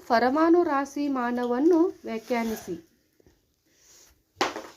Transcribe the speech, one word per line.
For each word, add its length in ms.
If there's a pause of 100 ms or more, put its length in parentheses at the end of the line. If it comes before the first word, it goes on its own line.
ಪರಮಾಣು 560
ರಾಶಿ 440
ಮಾನವನ್ನು 720 (240)
ವ್ಯಾಖ್ಯಾನಿಸಿ. 720 (2000)